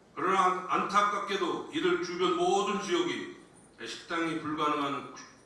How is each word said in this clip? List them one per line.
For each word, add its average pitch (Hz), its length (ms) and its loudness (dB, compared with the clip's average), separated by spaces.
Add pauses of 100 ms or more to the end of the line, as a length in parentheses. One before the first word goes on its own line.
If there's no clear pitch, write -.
(140)
그러나 185 540 2
안타깝게도 196 1040 0
이들 339 300 2
주변 349 340 0
모든 359 460 2
지역이 - 540 -2 (500)
식당이 160 540 -4
불가능한 147 720 -2
규-, - 100 -16 (220)